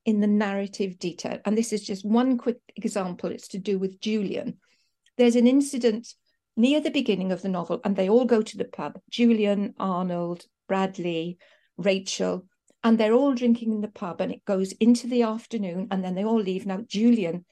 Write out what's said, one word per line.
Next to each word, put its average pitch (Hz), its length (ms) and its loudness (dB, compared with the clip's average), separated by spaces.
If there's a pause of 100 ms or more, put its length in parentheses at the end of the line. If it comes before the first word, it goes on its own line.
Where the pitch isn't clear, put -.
in 214 160 2
the 208 80 2
narrative 196 720 -2
detail. - 460 -8
And 214 120 0
this 233 140 -2
is 214 100 -4
just 190 220 -10
one 240 340 2
quick 240 200 -4 (180)
example. 185 560 -6
It's - 180 -14
to 202 80 -12
do 190 220 -4
with 190 220 -6
Julian. 214 560 -4 (600)
There's 240 200 6
an 240 100 6
incident 247 680 2 (440)
near 277 240 4
the 330 100 -2
beginning 190 400 0
of 185 100 -4
the 196 60 -6
novel, 175 380 -4
and 202 100 0
they 185 140 0
all 247 160 4
go 233 160 4
to 220 160 -10
the 190 80 -4
pub. - 340 -10 (100)
Julian, 208 680 2
Arnold, 175 680 -4 (220)
Bradley, 175 720 -2 (400)
Rachel, 185 680 -2 (380)
and 226 140 4
they're 220 160 4
all 277 200 4
drinking 233 380 0
in 214 80 -4
the 208 80 -6
pub, 175 320 -8
and 185 140 -4
it - 100 -14
goes 190 300 -2
into 240 340 4
the 240 160 2
afternoon, 208 640 -6
and 190 140 -2
then 180 120 -6
they 196 100 -2
all 220 160 2
leave. 190 240 -4
Now, 190 200 -4
Julian, 196 680 0